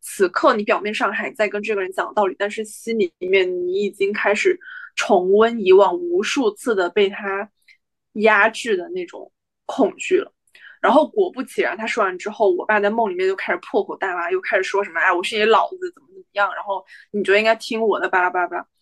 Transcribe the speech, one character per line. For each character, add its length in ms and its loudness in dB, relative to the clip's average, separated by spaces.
此 260 0
刻 260 2
你 100 -2
表 180 0
面 120 -4
上 160 -2
还 220 -6
在 160 -2
跟 160 -6
这 100 -4
个 80 -2
人 120 -6
讲 200 -6
道 120 2
理， 120 -2
但 140 -4
是 140 -8
心 340 -6
里 100 2
面 300 2
你 160 -2
已 80 -2
经 220 -2
开 240 0
始 240 0
重 340 2
温 260 4
以 140 2
往 260 8
无 240 -2
数 300 0
次 240 -4
的 140 0
被 180 2
他 420 -6
压 340 4
制 260 -4
的 140 -8
那 160 -8
种 260 -20
恐 300 0
惧 220 0
了。 160 -4
然 100 4
后 160 6
果 240 0
不 120 -8
其 180 -4
然， 160 -2
他 100 -8
说 160 -2
完 140 -2
之 120 -8
后， 220 2
我 140 -2
爸 120 2
在 120 2
梦 200 0
里 60 -6
面 100 -2
就 120 0
开 160 -4
始 80 -4
破 200 -2
口 140 -6
大 180 -6
骂， 160 -6
又 120 -2
开 160 -2
始 60 2
说 200 -2
什 60 -8
么 100 -4
，“哎， 140 4
我 100 0
是 140 -6
你 80 2
老 240 4
子， 240 -10
怎 80 -20
么 80 -20
怎 60 -20
么 180 -20
样， 200 0
然 80 -10
后 220 -6
你 120 -2
就 140 2
应 80 2
该 100 4
听 260 -6
我 200 2
的， 80 -2
巴 120 2
拉 80 0
巴 120 -2
拉 60 -2
巴 100 -8
拉。” 100 -10